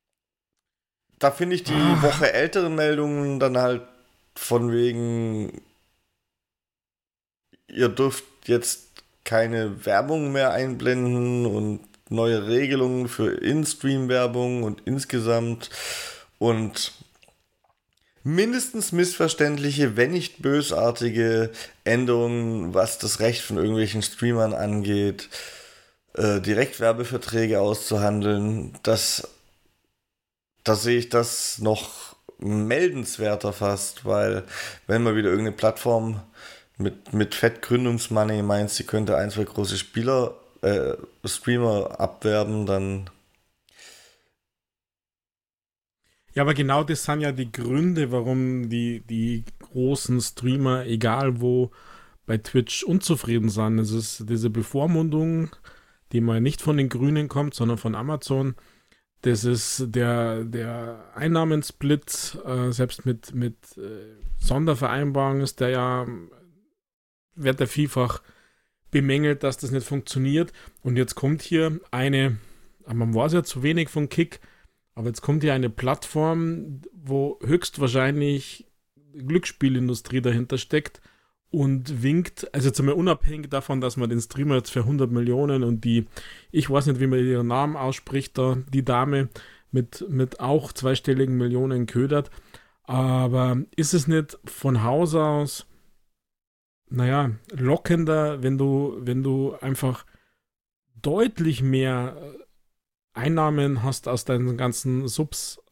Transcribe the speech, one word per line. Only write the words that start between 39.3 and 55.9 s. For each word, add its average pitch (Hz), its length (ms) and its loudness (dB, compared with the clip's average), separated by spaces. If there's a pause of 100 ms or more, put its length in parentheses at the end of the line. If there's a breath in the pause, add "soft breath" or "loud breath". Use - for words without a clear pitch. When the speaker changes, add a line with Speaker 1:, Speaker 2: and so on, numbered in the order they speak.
Speaker 1:
zwei 104 140 -2
große 98 340 -4
Spieler, 123 560 0 (280)
äh, 80 320 2 (300)
Streamer 117 760 0
abwerben, 107 640 0
dann 98 440 -2 (3250 loud breath)
Speaker 2:
Ja, 143 80 0
aber 143 120 2
genau 139 280 2
das 151 220 -4
sind 151 160 -2
ja 147 120 0
die 127 200 -6
Gründe, 147 580 0
warum 127 600 0
die, 117 300 -2
die 113 440 -2 (140)
großen 127 600 -2
Streamer, 127 680 0
egal 117 540 0
wo, 123 300 2 (540 loud breath)
bei 110 140 0
Twitch - 460 0
unzufrieden 117 680 2
sind. 110 280 2
Es 110 120 0
ist 110 400 -4
diese 117 180 0
Bevormundung, 160 1080 0 (580 loud breath)